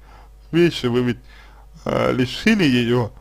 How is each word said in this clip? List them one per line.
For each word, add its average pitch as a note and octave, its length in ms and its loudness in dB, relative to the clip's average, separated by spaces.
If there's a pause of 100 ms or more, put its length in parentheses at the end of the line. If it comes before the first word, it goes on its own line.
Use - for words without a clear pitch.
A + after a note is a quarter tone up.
(500)
вещи. E3 360 0
Вы B2 160 0
ведь, B2 160 -2 (680)
э, - 280 0
лишили E3+ 520 0
ее A#2+ 560 0